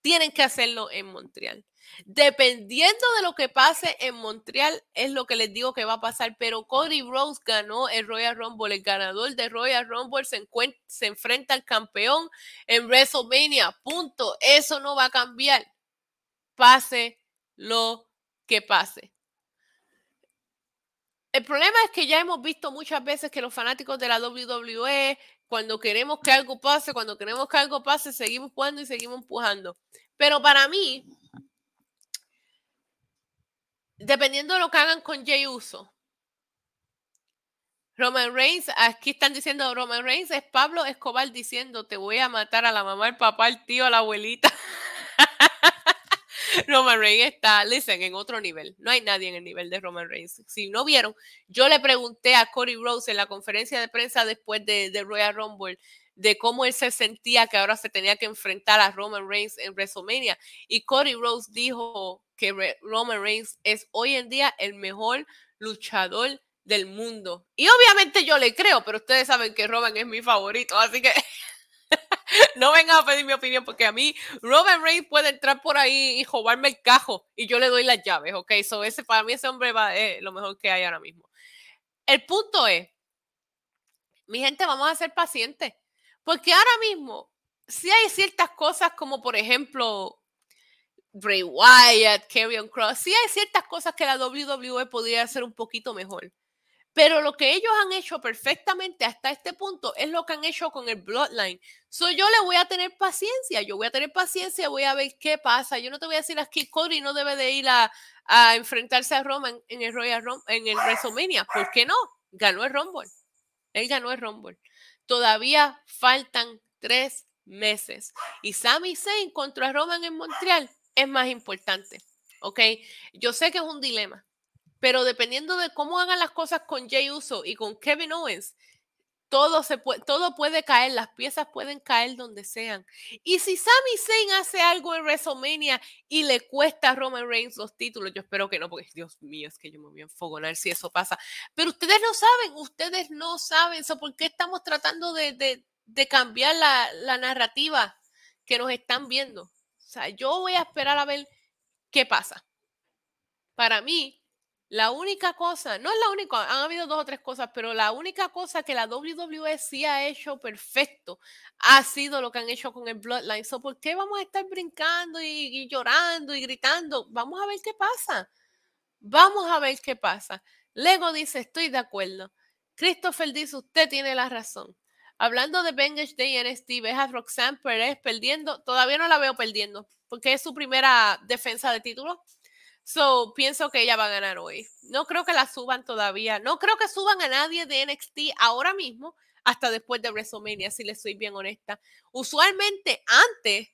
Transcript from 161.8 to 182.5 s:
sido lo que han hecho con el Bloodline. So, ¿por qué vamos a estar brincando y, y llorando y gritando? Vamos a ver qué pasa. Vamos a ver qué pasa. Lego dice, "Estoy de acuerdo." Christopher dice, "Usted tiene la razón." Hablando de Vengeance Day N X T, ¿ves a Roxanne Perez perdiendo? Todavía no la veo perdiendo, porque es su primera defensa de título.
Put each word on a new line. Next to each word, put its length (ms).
sido 380
lo 100
que 80
han 100
hecho 240
con 140
el 80
Bloodline. 500
So, 160
¿por 180
qué 140
vamos 240
a 60
estar 220
brincando 760
y, 60
y 400
llorando 640
y 80
gritando? 680
Vamos 280
a 60
ver 180
qué 120
pasa. 560
Vamos 480
a 120
ver 200
qué 160
pasa. 480
Lego 400
dice, 280
"Estoy 280
de 80
acuerdo." 560
Christopher 580
dice, 260
"Usted 300
tiene 280
la 120
razón." 480
Hablando 420
de 100
Vengeance 460
Day 180
N 140
X 160
T, 160
¿ves 140
a 100
Roxanne 560
Perez 400
perdiendo? 640
Todavía 340
no 100
la 120
veo 160
perdiendo, 520
porque 240
es 80
su 140
primera 720
defensa 440
de 80
título. 440